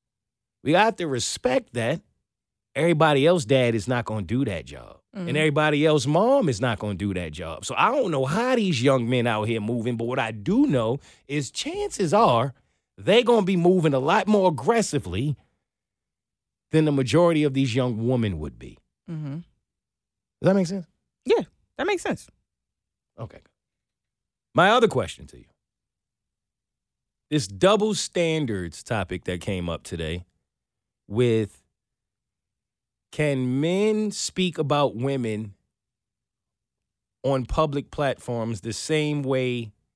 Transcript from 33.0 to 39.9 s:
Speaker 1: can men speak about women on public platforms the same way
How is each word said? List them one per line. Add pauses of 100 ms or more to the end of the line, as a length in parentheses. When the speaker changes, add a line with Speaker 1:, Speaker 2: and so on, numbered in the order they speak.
Speaker 1:
can
men
speak
about
women (1700)
on
public
platforms
the
same
way (240)